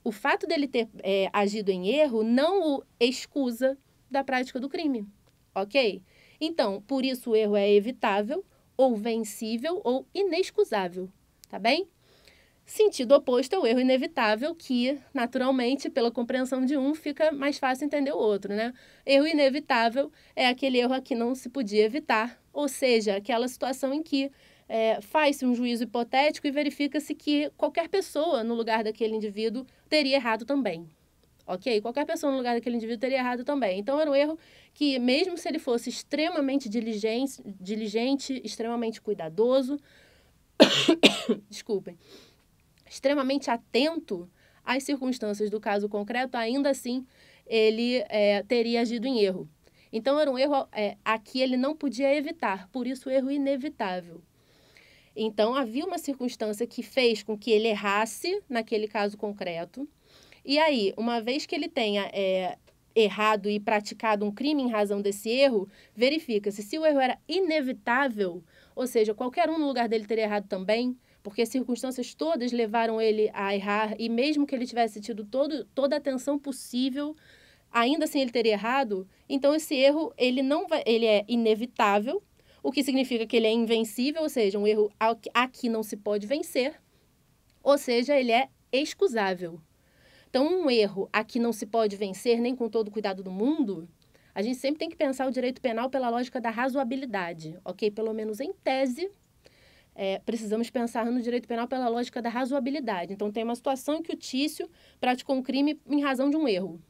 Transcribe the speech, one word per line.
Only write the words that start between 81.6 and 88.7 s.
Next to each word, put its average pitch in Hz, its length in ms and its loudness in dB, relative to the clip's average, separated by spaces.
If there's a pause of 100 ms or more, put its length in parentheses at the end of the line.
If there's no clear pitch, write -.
o 277 100 -2
que 277 120 0
significa 262 420 0
que 220 100 -4
ele 220 120 4
é 214 40 4
invencível, 233 720 0
ou 311 80 -2
seja, 208 300 0
um 208 80 2
erro 214 320 2
a, 226 160 2 (180)
a 247 140 4
que 254 220 -6
não 226 120 -2
se 220 160 -8
pode 208 300 -4
vencer, 294 520 -2 (840)
ou - 140 6
seja, 247 420 2
ele 240 120 2
é 247 180 4 (220)